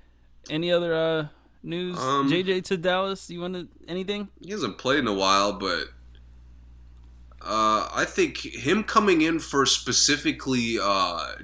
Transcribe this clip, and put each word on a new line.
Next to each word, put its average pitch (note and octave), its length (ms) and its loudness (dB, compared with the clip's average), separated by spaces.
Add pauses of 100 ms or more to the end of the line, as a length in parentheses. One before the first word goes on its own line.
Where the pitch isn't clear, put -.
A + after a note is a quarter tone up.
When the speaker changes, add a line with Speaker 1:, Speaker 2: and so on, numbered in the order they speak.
(480)
Speaker 1:
any E3 240 -2
other, E3+ 220 2
uh, D#3+ 320 0 (360)
news? F3 360 -6
Speaker 2:
Um, C#3 300 2
Speaker 1:
J F3 140 4
J F#3 200 0
to F#3+ 140 -2
Dallas. F#3 520 -2
You F3 120 -10
wanna, F3+ 260 -8 (220)
anything? G3 400 -6 (120)
Speaker 2:
He E3+ 120 -14
hasn't D3 260 -4
played C#3 220 2
in A#2+ 80 0
a G#2 60 2
while, G2 440 4
but, F2 300 -4 (1500)
uh, G#2+ 520 2
I C3+ 140 0
think E3+ 300 0
him D3 460 -2
coming G3 360 4
in E3 200 2
for C#3 260 2
specifically, B2+ 1120 0
uh, F2+ 520 0 (120)